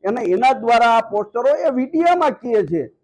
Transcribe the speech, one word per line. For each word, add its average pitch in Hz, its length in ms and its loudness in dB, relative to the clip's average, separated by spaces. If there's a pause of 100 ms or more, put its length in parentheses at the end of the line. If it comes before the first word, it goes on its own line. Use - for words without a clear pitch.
અને 233 180 -4
એના 214 300 2
દ્વારા 233 440 2
આ 226 40 4
પોસ્ટરો 226 540 -2
એ 311 160 0
વીડિયામાં 311 600 0
કહે 214 360 -2
છે 147 260 -6 (120)